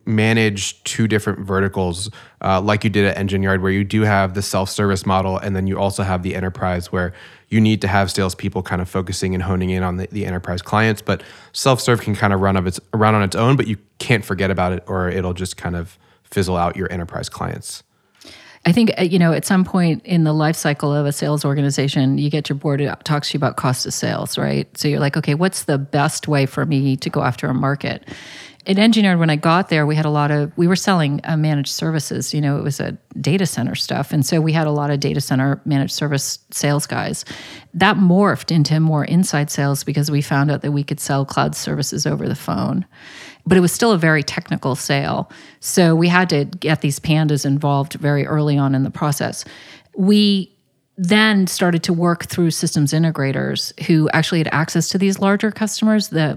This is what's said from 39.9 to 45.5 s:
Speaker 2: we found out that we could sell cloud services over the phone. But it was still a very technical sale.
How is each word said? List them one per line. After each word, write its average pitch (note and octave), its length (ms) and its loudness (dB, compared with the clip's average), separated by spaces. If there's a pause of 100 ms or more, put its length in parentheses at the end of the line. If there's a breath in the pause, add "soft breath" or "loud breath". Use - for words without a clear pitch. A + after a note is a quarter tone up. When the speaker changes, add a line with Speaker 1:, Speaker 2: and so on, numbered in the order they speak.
Speaker 2:
we D3 120 2
found C#3+ 280 0
out C#3+ 120 0
that C#3+ 100 -2
we C#3+ 100 0
could D3+ 200 -6
sell C#3 240 0
cloud D3 320 -2
services D3+ 480 -4
over D3 200 -2
the D3 100 -4
phone. - 500 -4 (600 loud breath)
But F3+ 120 4
it F#3 40 8
was F3 120 2
still A#3 180 2
a G3+ 60 4
very D#3+ 260 4
technical - 520 -4
sale. - 540 -2 (300 loud breath)